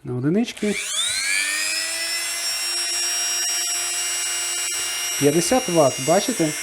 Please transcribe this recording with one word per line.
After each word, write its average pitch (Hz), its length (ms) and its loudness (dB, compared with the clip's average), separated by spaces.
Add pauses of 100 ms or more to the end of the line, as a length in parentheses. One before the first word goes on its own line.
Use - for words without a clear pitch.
на 127 120 -4
одинички. 196 600 2 (4000)
П'ятдесят 170 500 4
ватт, 156 380 4
бачите? 180 420 2 (140)